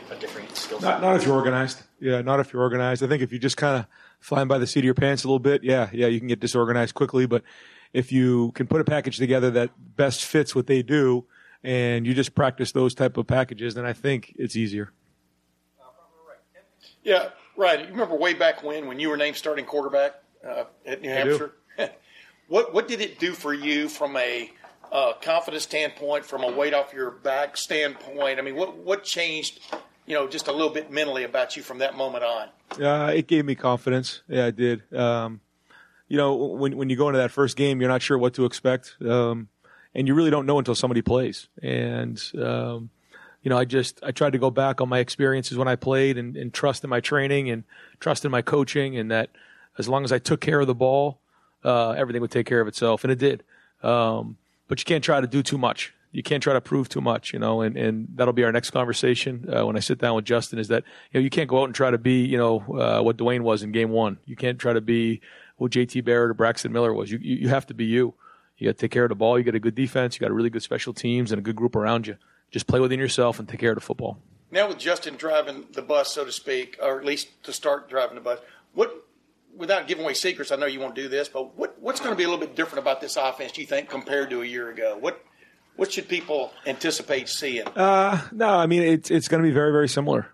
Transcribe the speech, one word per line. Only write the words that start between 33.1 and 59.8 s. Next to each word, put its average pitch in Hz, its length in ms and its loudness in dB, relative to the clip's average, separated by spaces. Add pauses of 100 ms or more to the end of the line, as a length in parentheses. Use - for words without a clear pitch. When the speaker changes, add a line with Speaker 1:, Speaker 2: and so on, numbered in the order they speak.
Speaker 2:
it 156 140 0
gave 151 180 2
me 139 100 -2
confidence. 127 720 -2
Yeah, 127 200 2
it 113 80 -2
did. 120 380 0
Um, 117 480 -2 (680)
you 143 100 0
know, 139 180 4
when, 135 400 -2
when 135 140 -4
you 127 80 0
go 147 100 4
into 135 120 4
that 123 120 2
first 139 240 0
game, 135 240 0
you're 127 100 2
not 127 120 2
sure 139 160 2
what 127 160 2
to 131 100 0
expect. 127 580 -2
Um, 117 460 0 (480)
and 131 140 0
you 135 40 4
really 160 160 6
don't 143 160 2
know 143 140 4
until 120 160 0
somebody 123 260 0
plays. 120 460 0 (160)
And, 120 580 -4 (160)
um, 120 520 -4 (540)
you 139 60 -2
know, 127 80 4
I 127 60 4
just, 127 400 0
I 135 80 -4
tried 139 220 2
to 131 60 -2
go 131 100 2
back 135 320 0
on 127 80 -2
my 127 100 2
experiences 131 580 0
when 131 120 0
I 123 80 0
played 135 400 2
and, 120 180 -8
and 127 180 -8
trust - 300 0
in 143 60 -10
my 123 100 2
training 139 500 0
and 113 140 -4 (380)
trust - 240 0
in 143 60 -2
my 123 100 2
coaching, 135 560 0
and 110 140 -4
that 113 180 0 (480)
as 113 100 -4
long 135 160 0
as 127 80 -2
I 127 80 4
took 151 220 0
care 147 180 2
of 139 80 4
the 127 80 0
ball, 135 440 2 (440)
uh, 117 280 2
everything 120 300 -2
would 113 100 -4
take 117 140 0
care 120 140 4
of 110 80 2
itself. 113 360 0
And 131 80 0
it 123 80 0
did. 135 240 2 (400)
Um, 113 540 0 (300)
but 131 120 -4
you - 60 -6
can't 160 180 0
try 143 180 4
to 127 60 0
do 135 160 0
too 143 140 -2
much. 120 360 -2 (180)
You 127 120 -6
can't 143 200 -2
try 143 100 4
to 127 80 2
prove 139 280 -2
too 143 120 -4
much, 117 320 -2
you 113 60 -6
know, 113 220 0
and, 113 160 -2
and 110 380 -2
that'll 123 180 2
be 120 100 4
our 113 80 4
next 120 200 0
conversation, 123 840 0
uh, 113 120 2
when 110 120 0
I - 20 0
sit - 200 -2